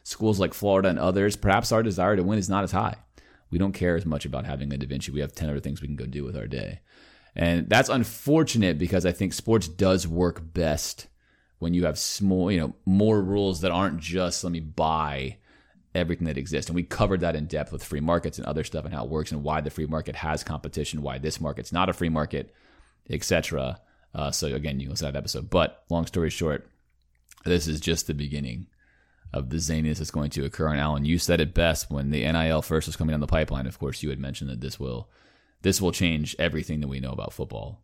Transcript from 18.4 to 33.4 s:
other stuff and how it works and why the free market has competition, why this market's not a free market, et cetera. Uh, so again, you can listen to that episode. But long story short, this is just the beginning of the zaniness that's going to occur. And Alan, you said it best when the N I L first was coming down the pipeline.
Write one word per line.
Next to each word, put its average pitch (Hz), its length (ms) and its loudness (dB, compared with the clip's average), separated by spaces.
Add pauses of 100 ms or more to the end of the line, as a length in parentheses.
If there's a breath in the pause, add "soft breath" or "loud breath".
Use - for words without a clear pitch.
other 76 160 -2
stuff 78 220 -8
and 76 100 -10
how 67 80 -4
it 62 80 -6
works 78 200 -4
and 73 120 -4
why 76 180 0
the 71 80 -4
free 78 160 -4
market 76 300 -4
has 78 280 -4
competition, 73 600 -6
why 67 160 -6
this 76 200 -4
market's - 320 -6
not 92 180 2
a 87 40 2
free 87 160 -2
market, 78 420 -2 (560 soft breath)
et - 160 -6
cetera. 78 560 0 (360 soft breath)
Uh, 71 160 -4
so - 160 -2
again, 69 320 -4
you 69 80 -6
can 69 60 -8
listen - 120 -4
to 71 60 -4
that 69 80 -4
episode. - 320 -6
But 85 400 2
long 82 160 2
story 80 240 0
short, 76 360 -2 (800)
this 85 220 2
is 78 120 0
just 78 280 0
the 76 80 -2
beginning 71 500 -6 (640 soft breath)
of 62 180 -4
the 80 80 0
zaniness 78 400 0
that's 78 140 -6
going 73 180 -2
to 71 160 -4
occur. - 220 -2
And 76 120 0
Alan, 73 260 0
you 82 120 4
said 85 240 4
it 78 140 0
best 85 340 2
when 71 220 -2
the 71 120 0
N 78 120 2
I 80 140 2
L 78 120 2
first 80 260 0
was 80 80 -6
coming 78 180 0
down 73 60 0
the 73 80 -2
pipeline. 73 380 2